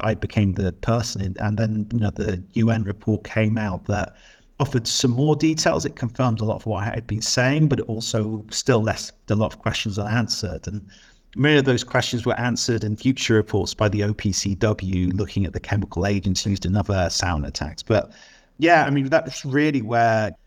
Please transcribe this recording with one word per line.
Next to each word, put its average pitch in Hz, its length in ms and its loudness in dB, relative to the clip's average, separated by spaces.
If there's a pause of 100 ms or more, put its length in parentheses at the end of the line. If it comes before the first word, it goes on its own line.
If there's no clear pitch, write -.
I 107 140 0
became 98 380 0
the 92 200 -2
person. 98 640 -2
And 107 180 -2
then, 107 360 -2
you 120 60 0
know, 104 100 2
the 98 340 -4 (100)
U 113 180 2
N 107 120 0
report 101 400 -2
came 110 340 0
out 101 280 -6
that - 300 -4 (440)
offered 123 280 -2
some - 240 0
more 147 240 2
details. 156 500 0
It - 100 -8
confirmed 117 460 -2
a 110 40 -2
lot 107 100 0
of - 100 -10
what 101 180 -4
I - 20 -4
had 113 200 -6
been 110 160 -4
saying, 139 460 4
but 127 120 2
it - 80 -4
also 110 640 -4
still 120 320 2
left 107 320 -4 (160)
a 110 60 2
lot 110 180 0
of - 60 -18
questions 107 400 -4
unanswered. 107 680 -4
And 101 200 -8 (480)
many 147 220 6
of 135 80 6
those 127 180 4
questions 120 420 -2
were 120 140 0
answered 117 440 0
in 107 120 -2
future 127 400 2
reports 104 400 0
by 107 140 2
the 104 140 0
O 104 100 0
P 104 180 -2
C 98 240 -2
W, 95 540 0
looking 98 360 -2
at 78 80 -4
the - 60 -8
chemical 98 460 -2
agents 101 400 0
used 101 200 -2
in 92 100 0
other 95 340 2
sarin 78 380 -2
attacks. - 360 -8
But - 280 0 (460)
yeah, 160 280 6
I 139 40 0
mean, 139 200 0
that's 156 360 0
really 143 380 2
where, 113 480 2 (160)